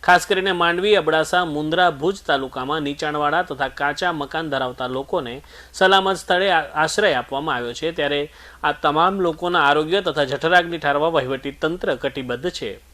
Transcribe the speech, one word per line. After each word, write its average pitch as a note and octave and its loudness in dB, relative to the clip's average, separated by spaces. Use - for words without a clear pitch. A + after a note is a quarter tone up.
ખાસ F3+ 4
કરીને F#3+ 0
માંડવી, F3 2
અબડાસા, D#3+ 2
મુન્દ્રા, D#3+ 2
ભુજ D#3+ -4
તાલુકામાં C3+ -2
નીચાણવાળા D3 -2
તથા C#3 -4
કાચા D3 -2
મકાન D#3 -6
ધરાવતા B2+ -4
લોકોને C3+ -6
સલામત F#3+ 4
સ્થળે F#3 0
આ-, D#3+ 0
આશ્રય D#3+ 2
આપવામાં C3+ -2
આવ્યો A#2+ -6
છે, D#3+ -4
ત્યારે D3 -2
આ D3+ 2
તમામ D#3+ 2
લોકોના F3 0
આરોગ્ય D#3 4
તથા D#3 0
જઠરાગ્નિ E3 2
ઠારવા D3 0
વહીવટી C3+ -2
તંત્ર D#3 -2
કટિબદ્ધ C3 -6
છે. G#2+ -10